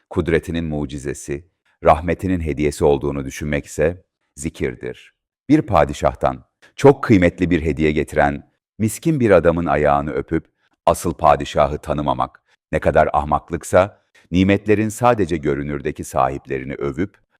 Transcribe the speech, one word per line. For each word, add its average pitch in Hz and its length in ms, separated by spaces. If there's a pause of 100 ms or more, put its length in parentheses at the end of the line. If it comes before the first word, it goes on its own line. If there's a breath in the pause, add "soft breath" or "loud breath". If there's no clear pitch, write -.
kudretinin 82 560
mucizesi, 73 840 (340)
rahmetinin 85 560
hediyesi 73 460
olduğunu 71 400
düşünmek 71 400
ise 85 400 (300)
zikirdir. 65 800 (360)
Bir 151 120
padişahtan 71 840 (300 soft breath)
çok 139 280
kıymetli 90 460
bir 82 120
hediye 76 300
getiren 71 600 (260)
miskin 135 420
bir 110 120
adamın 85 340
ayağını 73 460
öpüp 76 360 (380)
asıl 87 280
padişahı 73 640
tanımamak 69 680 (280)
ne 78 80
kadar 78 340
ahmaklıksa, 76 880 (300 soft breath)
nimetlerin 101 580
sadece 104 480
görünürdeki 73 680
sahiplerini 67 720
övüp 71 420 (220)